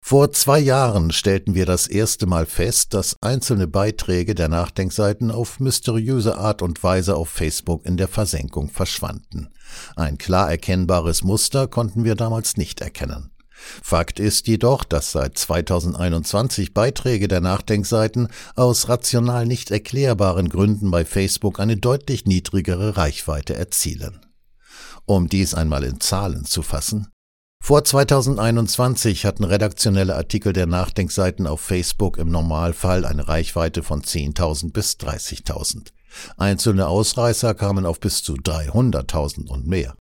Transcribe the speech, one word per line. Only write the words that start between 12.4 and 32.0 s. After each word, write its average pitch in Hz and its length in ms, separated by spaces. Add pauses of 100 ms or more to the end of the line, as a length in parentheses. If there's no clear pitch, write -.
nicht - 240
erkennen. 69 500 (500)
Fakt - 380
ist 104 280
jedoch, 117 360
dass - 300
seit 69 240
zweitausendeinundzwanzig 87 1400
Beiträge 113 560
der 95 100
Nachdenkseiten 107 880 (280)
aus 123 340
rational 120 560
nicht 123 260
erklärbaren 101 760
Gründen 101 420
bei 85 140
Facebook 95 560
eine 110 160
deutlich 127 480
niedrigere 95 720
Reichweite 76 580
erzielen. - 640 (840)
Um 90 240
dies 95 260
einmal 76 300
in 65 160
Zahlen 95 440
zu - 160
fassen: - 460 (560)
Vor 143 200
zweitausendeinundzwanzig 120 1400
hatten 101 200
redaktionelle 95 680
Artikel 101 380
der 87 140
Nachdenkseiten 90 800
auf 73 140
Facebook - 580